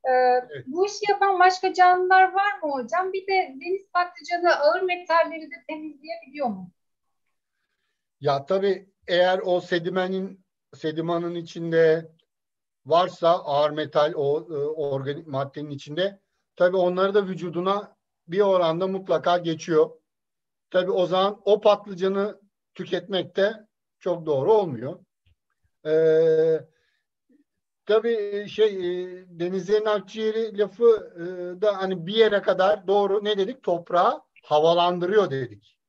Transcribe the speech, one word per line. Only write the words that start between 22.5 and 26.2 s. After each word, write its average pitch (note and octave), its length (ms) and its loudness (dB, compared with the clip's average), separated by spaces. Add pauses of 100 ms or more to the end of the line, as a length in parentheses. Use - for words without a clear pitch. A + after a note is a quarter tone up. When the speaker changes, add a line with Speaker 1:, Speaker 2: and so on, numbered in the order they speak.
Speaker 2:
tüketmek F3+ 640 -6
de G#3 320 -2 (320)
çok E3+ 260 -4
doğru D3+ 280 2
olmuyor. D#3+ 460 -2 (840)
Ee, D#3+ 720 4 (1300)